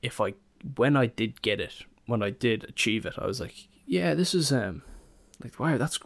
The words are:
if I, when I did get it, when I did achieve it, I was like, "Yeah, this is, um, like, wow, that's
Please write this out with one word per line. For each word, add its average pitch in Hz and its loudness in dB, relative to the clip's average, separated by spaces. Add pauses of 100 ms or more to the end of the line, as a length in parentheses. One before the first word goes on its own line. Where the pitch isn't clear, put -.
if - -6
I, 98 0 (440)
when 139 6
I 127 6
did 113 -4
get 104 0
it, - -6 (340)
when 117 0
I 101 2
did 113 0
achieve - 0
it, - -6
I - -4
was 98 -2
like, - -12 (180)
"Yeah, 175 2
this 180 2
is, 156 2
um, 107 0 (640)
like, - -16
wow, 151 2
that's 143 0